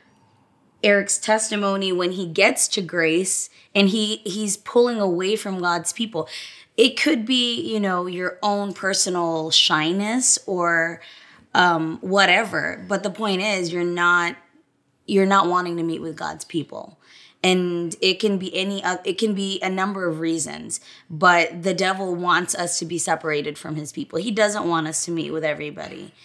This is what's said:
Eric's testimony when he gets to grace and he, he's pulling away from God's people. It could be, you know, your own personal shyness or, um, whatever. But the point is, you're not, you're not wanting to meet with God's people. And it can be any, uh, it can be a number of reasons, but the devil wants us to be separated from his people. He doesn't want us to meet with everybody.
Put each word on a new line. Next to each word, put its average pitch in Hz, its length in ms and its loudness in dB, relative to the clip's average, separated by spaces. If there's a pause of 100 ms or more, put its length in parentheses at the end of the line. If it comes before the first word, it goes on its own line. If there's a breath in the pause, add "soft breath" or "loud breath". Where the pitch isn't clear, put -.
(840 loud breath)
Eric's 202 360 4
testimony 202 760 0
when 180 200 0
he 185 140 -4
gets 190 420 2
to - 140 -2
grace 170 680 0 (260 soft breath)
and 202 140 6
he, 214 360 0
he's 202 320 -4
pulling 240 440 2
away 185 360 0
from 190 240 -6
God's 175 320 -2
people. 208 360 -6 (480 loud breath)
It - 240 4
could 285 240 2
be, 240 360 0
you 220 200 -2
know, 180 260 0
your 180 360 -6
own 202 320 0
personal 175 760 -2
shyness 196 960 2
or, 170 540 0 (540 loud breath)
um, 165 460 4
whatever. 185 880 2
But 190 140 -2
the 208 80 -2
point 196 320 -2
is, 185 300 -2
you're 175 120 -2
not, 175 520 2 (680)
you're 196 200 4
not 196 220 4
wanting 175 280 0
to 170 60 -4
meet 165 180 -4
with 160 160 -10
God's 156 280 -8
people. - 540 -8 (460 loud breath)
And 175 560 0
it 185 200 2
can 202 180 2
be 190 160 -8
any, 196 300 -4
uh, 180 200 -2
it 185 140 -4
can 214 160 0
be 196 280 -4
a 185 60 -2
number 190 380 -2
of 160 140 -4
reasons, 160 600 -4 (300 loud breath)
but 170 540 4
the 185 100 0
devil 190 400 -2
wants 175 400 0
us 175 240 -4
to 175 60 -6
be 165 140 -4
separated 151 600 -2
from - 160 -8
his 151 160 -8
people. - 300 -6
He 226 100 -4
doesn't 208 380 0
want 160 180 0
us 156 200 -4
to 175 40 -6
meet 156 220 -4
with 160 120 -4
everybody. 151 680 -8 (120)